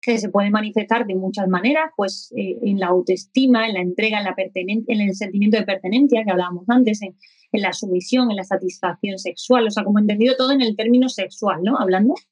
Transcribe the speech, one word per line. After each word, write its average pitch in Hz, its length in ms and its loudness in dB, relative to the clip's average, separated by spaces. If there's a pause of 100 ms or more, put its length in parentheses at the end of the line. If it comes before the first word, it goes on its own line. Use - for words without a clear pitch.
que 233 120 2
se 208 100 -4
puede 202 220 0
manifestar 214 580 0
de 190 80 -6
muchas 190 320 -2
maneras, 269 480 0
pues, 196 400 -6
eh, 196 260 -6
en 202 160 0
la 185 100 -2
autoestima, 220 800 2
en 208 80 -4
la 180 60 -2
entrega, 208 360 -2
en 202 80 -4
la 185 100 -4
pertenen-, 190 520 -4
en 220 120 0
el 196 160 0
sentimiento 202 420 2
de 208 60 0
pertenencia 214 640 2
que 202 60 0
hablábamos 180 360 -2
antes, 226 340 2
en, 190 140 -12 (380)
en 208 80 0
la 185 100 -2
sumisión, 202 580 0
en 208 60 -2
la 190 80 -6
satisfacción 185 760 -4
sexual, 226 480 0
o 214 60 0
sea, 208 140 -4
como 208 140 4
entendido 208 380 2
todo 254 140 0
en 277 80 2
el 220 160 0
término 240 320 4
sexual, 190 560 -4
¿no? 233 140 0
Hablando. 208 380 2 (160)